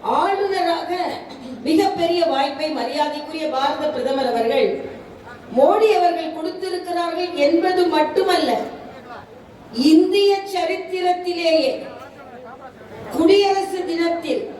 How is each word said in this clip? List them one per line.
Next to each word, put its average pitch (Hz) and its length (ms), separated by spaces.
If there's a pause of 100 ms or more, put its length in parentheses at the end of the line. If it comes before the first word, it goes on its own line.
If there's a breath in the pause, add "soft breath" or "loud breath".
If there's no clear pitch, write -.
(180)
ஆளுநராக 381 720 (760)
மிகப்பெரிய 349 540 (120)
வாய்ப்பை 277 440
மரியாதைக்குரிய 302 760
பாரத 294 400
பிரதமர் 262 380
அவர்கள் 226 360 (880)
மோடி 403 320 (100)
அவர்கள் 339 380
கொடுத்திருக்கிறார்கள் 349 960 (140)
என்பது 359 360 (140)
மட்டுமல்ல, 311 540 (1400)
இந்திய 381 400 (220)
சரித்திரத்திலேயே 349 1200 (1400)
குடியரசு 392 640 (100)
தினத்தில் 330 540 (160)